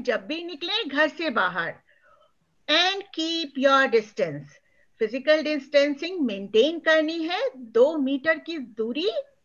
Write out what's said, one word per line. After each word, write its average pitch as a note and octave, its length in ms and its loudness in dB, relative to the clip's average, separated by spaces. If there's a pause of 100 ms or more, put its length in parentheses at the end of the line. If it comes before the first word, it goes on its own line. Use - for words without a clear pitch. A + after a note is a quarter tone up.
जब G#3 260 -2
भी E4 160 -6
निकले F4+ 400 -6
घर D4 240 0
से D#4 220 -4
बाहर। F3+ 440 -2 (920)
And F#4 340 2 (160)
keep D#4+ 460 -6
your C4+ 320 4
distance, E3 580 -4 (460)
Physical C4 440 2
distancing D4 840 0
maintain A3 540 2
करनी D#4+ 440 2
है, F4 180 -4 (140)
दो B3+ 420 2
meter C#4+ 400 0
की D#4+ 200 -10
दूरी B3 520 -4 (360)